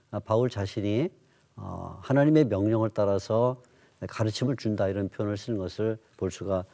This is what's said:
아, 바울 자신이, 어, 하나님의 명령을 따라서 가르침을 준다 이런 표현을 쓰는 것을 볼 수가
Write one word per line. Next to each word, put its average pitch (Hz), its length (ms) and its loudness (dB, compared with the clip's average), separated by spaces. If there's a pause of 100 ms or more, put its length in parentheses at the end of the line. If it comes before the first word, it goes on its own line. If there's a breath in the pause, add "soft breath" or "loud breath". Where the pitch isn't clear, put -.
(100)
아, 107 80 -6
바울 117 320 2
자신이, 104 580 -2 (480 soft breath)
어, 90 460 -10
하나님의 147 440 6
명령을 110 460 2
따라서 110 680 2 (440 soft breath)
가르침을 113 500 -2
준다 104 320 0
이런 98 200 -2
표현을 104 280 -4
쓰는 107 220 -6
것을 107 400 -4 (180)
볼 95 140 -2
수가 92 440 -4